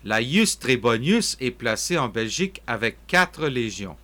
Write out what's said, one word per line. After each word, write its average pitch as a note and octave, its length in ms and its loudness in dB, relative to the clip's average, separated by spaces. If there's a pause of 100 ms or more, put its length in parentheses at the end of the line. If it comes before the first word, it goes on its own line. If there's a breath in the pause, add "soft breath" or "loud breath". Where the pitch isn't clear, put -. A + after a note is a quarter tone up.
La A2 160 2
Ius D#3+ 380 2
Trebonius B2 800 2
est B2+ 120 -2
placée A#2+ 460 -2
en C3 100 0
Belgique A2+ 580 -4
avec A2+ 300 -2 (100)
quatre F3 400 2
légions. G2+ 580 -4